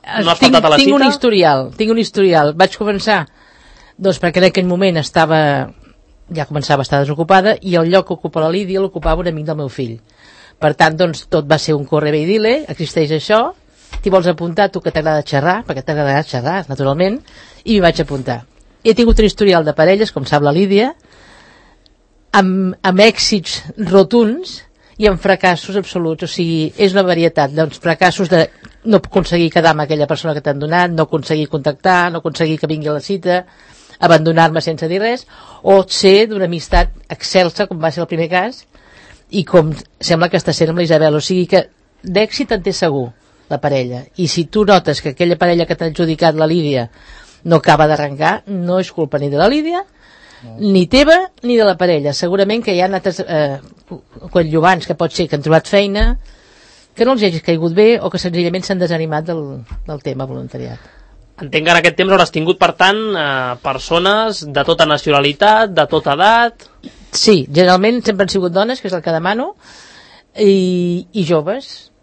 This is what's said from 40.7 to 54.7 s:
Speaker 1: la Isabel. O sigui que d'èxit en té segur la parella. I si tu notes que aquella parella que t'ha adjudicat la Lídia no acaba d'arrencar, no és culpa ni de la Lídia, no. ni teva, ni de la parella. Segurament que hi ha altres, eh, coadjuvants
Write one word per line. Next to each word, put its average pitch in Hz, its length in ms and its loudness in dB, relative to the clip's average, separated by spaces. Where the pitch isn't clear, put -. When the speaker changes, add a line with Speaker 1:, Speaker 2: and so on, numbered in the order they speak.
Speaker 1:
la 175 60 0
Isabel. 151 300 4
O 151 60 0
sigui 180 260 -2
que 185 180 2
d'èxit 208 480 -2
en 208 120 -2
té 196 100 -2
segur 139 360 -2
la 147 100 -4
parella. 123 440 -4
I 180 100 -2
si 165 180 -2
tu 214 200 -2
notes 175 360 2
que 156 140 -6
aquella 175 220 0
parella 175 280 2
que 160 100 -4
t'ha 170 140 -6
adjudicat 160 460 0
la 156 120 2
Lídia 147 420 -2
no 165 140 4
acaba 151 300 4
d'arrencar, 151 600 -2
no 180 320 -4
és 175 120 -6
culpa 151 280 -4
ni 143 100 -4
de 143 80 -2
la 180 100 4
Lídia, 320 360 -2
no. 226 160 -20
ni 196 280 2
teva, 320 440 4
ni 240 140 0
de 220 80 4
la 190 120 2
parella. 151 360 0
Segurament 196 500 -2
que 196 120 -2
hi 175 60 0
ha 185 60 2
altres, 190 320 -4
eh, 151 380 -2
coadjuvants 165 560 2